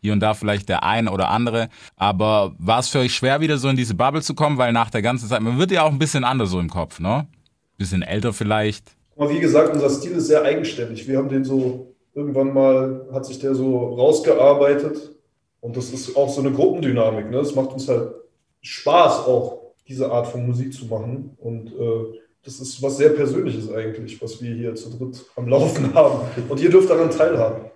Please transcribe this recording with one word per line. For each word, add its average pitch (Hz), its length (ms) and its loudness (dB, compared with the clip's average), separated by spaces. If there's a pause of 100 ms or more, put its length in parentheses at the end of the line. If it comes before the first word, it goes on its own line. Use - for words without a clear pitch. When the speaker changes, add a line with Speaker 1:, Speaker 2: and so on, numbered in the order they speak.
Speaker 1:
Hier 104 120 -2
und 101 60 2
da 107 160 0
vielleicht 104 340 -4
der 92 140 0
ein 110 240 0
oder 95 220 -2
andere. 113 400 -2 (260)
Aber 101 640 2
war's 110 300 0
für 143 100 0
euch 123 160 0
schwer, 135 260 0
wieder 151 160 0
so 131 100 -2
in 135 80 2
diese 117 200 -2
Bubble 139 260 0
zu 147 140 -6
kommen? 147 240 0
Weil 123 120 2
nach 117 200 2
der 113 100 -2
ganzen 117 260 -2
Zeit, 110 140 -2
man 117 160 -2
wird 180 140 0
ja 175 100 2
auch 156 100 4
ein 143 60 -2
bisschen 143 260 0
anders 120 280 0
so 92 80 -2
im 85 100 -2
Kopf, 82 300 -8
ne? 113 260 -2 (540)
Bisschen 92 240 -2
älter 107 280 -4
vielleicht. 107 600 -2 (260)
Speaker 2:
Aber 147 140 0
wie 156 80 0
gesagt, 151 340 4
unser 139 160 2
Stil - 220 -4
ist 165 160 -2
sehr 151 160 6
eigenständig. 123 640 -4
Wir 135 100 0
haben 135 120 -2
den 135 140 0
so, 131 520 -4 (180)
irgendwann 135 400 -2
mal 131 580 2
hat 135 140 -6
sich - 140 -12
der 135 160 -2
so 123 400 -2
rausgearbeitet. 143 1160 4 (480)
Und 117 140 -10
das 123 140 -6
ist - 260 -10
auch 139 160 2
so 143 100 -4
eine 135 100 0
Gruppendynamik, 120 800 0
ne? 127 60 -4
Das 143 180 -2
macht 131 180 -2
uns 131 140 -10
halt 120 240 -2 (500)
Spaß, - 640 2
auch - 460 -2 (160)
diese 131 240 -4
Art 120 160 0
von 123 180 -6
Musik 123 260 -4
zu - 140 -16
machen. 113 520 -10
Und, 113 320 -10
äh, 113 500 -6 (240)
das - 160 -18
ist 127 240 -12
was 139 140 -2
sehr 147 120 8
Persönliches 127 640 -2
eigentlich, 110 480 -10
was - 180 -12
wir 120 140 -8
hier 117 220 -8
zu 117 200 -14
dritt 127 300 -12 (100)
am 120 140 -8
Laufen 139 420 2
<laughs> - 40 2
haben. 139 240 6 (300)
Und 139 100 -4
ihr 170 100 4
dürft 185 220 8
daran 165 180 4
teilhaben 151 560 0 (100)